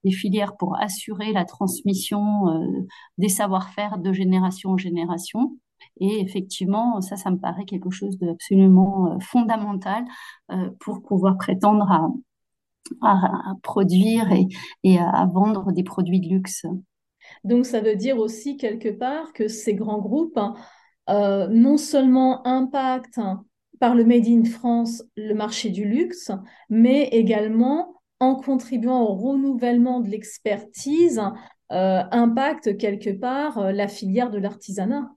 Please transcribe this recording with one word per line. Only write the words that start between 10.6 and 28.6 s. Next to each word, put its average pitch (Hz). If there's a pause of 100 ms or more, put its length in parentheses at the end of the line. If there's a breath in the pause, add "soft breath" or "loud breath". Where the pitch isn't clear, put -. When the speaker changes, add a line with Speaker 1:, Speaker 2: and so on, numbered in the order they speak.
Speaker 1:
pour 202
pouvoir 190
prétendre 202
à, 160 (920)
à, 190
à 190
produire 196
et, 185 (340 loud breath)
et 185
à, 175
à -
vendre 190
des 180
produits 185
de 165
luxe. 190 (760 loud breath)
Speaker 2:
Donc, 240
ça 247
veut 214
dire 240
aussi, 226
quelque 226
part, 269
que 220
ces 220
grands 208
groupes, 302
hein, 208 (540 loud breath)
euh, 196
non 240
seulement 262
impactent 254 (600)
par 233
le 233
Made 233
in 233
France 233 (140)
le 214
marché 214
du 202
luxe, 294 (380 loud breath)
mais 254
également, 226 (260)
en 262
contribuant 254